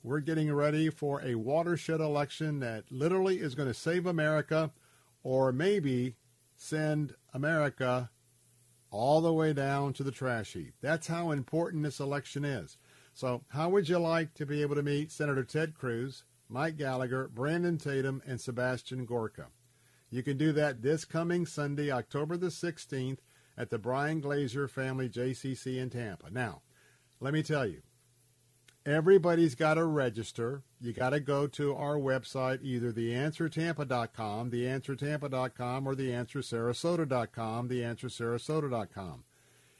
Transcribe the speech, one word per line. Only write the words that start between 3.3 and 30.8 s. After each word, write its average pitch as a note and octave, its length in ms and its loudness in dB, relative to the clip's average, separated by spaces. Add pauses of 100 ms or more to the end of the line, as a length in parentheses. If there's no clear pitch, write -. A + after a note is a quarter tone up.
is D3+ 160 -4
gonna C3+ 200 0
save E3+ 320 -2
America D#3 640 2 (500)
or C3 300 4
maybe C3+ 640 2 (380)
send D3+ 600 0 (180)
America C3+ 800 2 (800)
all C3+ 300 4
the E3 120 4
way D#3+ 200 4
down C#3 420 0
to - 80 -6
the C3+ 100 -2
trash A#2+ 400 -4
heap. - 280 -10
That's D#3+ 260 -2
how E3+ 240 -2
important D#3 520 -2
this D3 160 -4
election C#3+ 460 -4
is. C3+ 320 -4 (380)
So B2+ 340 -4
how D#3+ 220 0
would F#3+ 180 4
you F3 100 2
like E3 360 2
to D3+ 120 -6
be D3 140 0
able C#3+ 140 2
to D3 80 2
meet C#3+ 280 0
Senator C#3 340 0
Ted D#3 300 -2
Cruz, B2 500 -4 (240)
Mike D#3 280 -2
Gallagher, C3 520 -2
Brandon E3 500 0
Tatum, C3+ 480 -2
and B2+ 140 -4
Sebastian B2+ 680 -4
Gorka? A2 400 -4 (600)
You B2 140 -4
can C#3 140 0
do D#3 160 4
that C#3+ 300 2
this D3+ 220 2
coming E3+ 420 0
Sunday, D3 440 -2
October C#3+ 460 -2
the F3 160 -2
sixteenth, C3+ 680 -4 (380)
at A#2+ 120 -6
the A#2 80 0
Brian C#3 440 0
Glazer C#3+ 480 -2
Family C3 380 -2
J B2 260 -2
C C3 220 -6
C B2+ 240 -6
in B2+ 100 -4
Tampa. A2 400 -8
Now, G#2+ 320 -4 (560)
let C3+ 160 -2
me D#3 80 2
tell D3 240 0
you, D2+ 160 -6 (1040)
everybody's E3 720 6
gotta D#3+ 280 4
register. B2+ 800 0 (180)